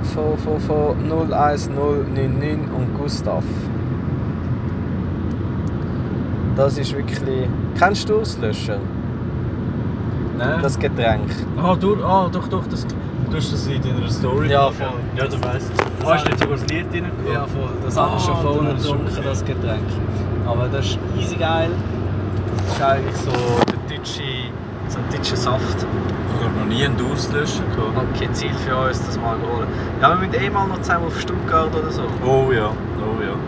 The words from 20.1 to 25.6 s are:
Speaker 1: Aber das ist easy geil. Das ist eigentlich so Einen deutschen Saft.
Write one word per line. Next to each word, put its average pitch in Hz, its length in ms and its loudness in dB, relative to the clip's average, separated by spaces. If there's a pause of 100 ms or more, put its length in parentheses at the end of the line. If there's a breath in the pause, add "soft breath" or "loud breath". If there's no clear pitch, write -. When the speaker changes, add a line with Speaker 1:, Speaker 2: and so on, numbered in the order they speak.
Speaker 1:
Aber 123 220 2
das 135 180 0
ist - 120 0 (200)
easy - 180 0
geil. 165 340 2 (960)
Das - 100 -2
ist - 60 0
eigentlich 135 340 2
so - 140 -2 (1700)
Einen 123 120 -4
deutschen 135 280 -2
Saft. - 520 0 (380)